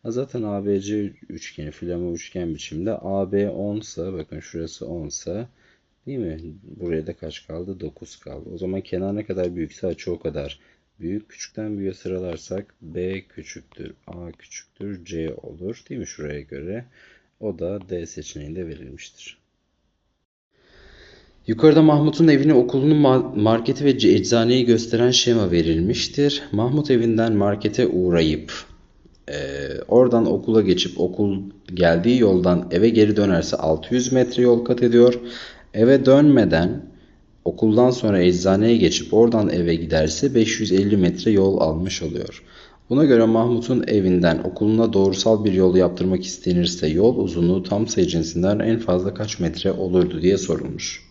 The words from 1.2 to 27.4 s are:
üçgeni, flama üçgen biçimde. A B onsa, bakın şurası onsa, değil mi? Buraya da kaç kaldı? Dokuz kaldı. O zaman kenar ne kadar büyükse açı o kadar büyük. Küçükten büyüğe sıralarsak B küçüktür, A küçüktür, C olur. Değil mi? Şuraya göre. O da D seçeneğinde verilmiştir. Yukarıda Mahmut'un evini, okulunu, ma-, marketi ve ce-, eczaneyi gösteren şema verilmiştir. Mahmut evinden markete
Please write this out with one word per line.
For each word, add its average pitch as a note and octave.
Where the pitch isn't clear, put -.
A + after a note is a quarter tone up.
üçgeni, D#2
flama F2
üçgen E2+
biçimde. E2+
A G2
B G2+
onsa, G2
bakın D#2+
şurası -
onsa, E2+
değil C3+
mi? D#2+
Buraya E2
da E2
kaç -
kaldı? F2+
Dokuz E2
kaldı. -
O E2+
zaman F#2
kenar G2
ne G#2+
kadar F2+
büyükse E2+
açı F2
o E2+
kadar D2
büyük. G2
Küçükten G#2+
büyüğe F#2+
sıralarsak F#2
B F2+
küçüktür, -
A F2
küçüktür, -
C D#2+
olur. F2
Değil C#3
mi? E2+
Şuraya D2
göre. F2+
O G2
da F#2
D F2
seçeneğinde D#2+
verilmiştir. -
Yukarıda D#3
Mahmut'un D3+
evini, D3
okulunu, C3+
ma-, C3
marketi A2+
ve B2+
ce-, G#2+
eczaneyi A#2
gösteren A#2
şema A2+
verilmiştir. F2
Mahmut C3
evinden A2+
markete G#2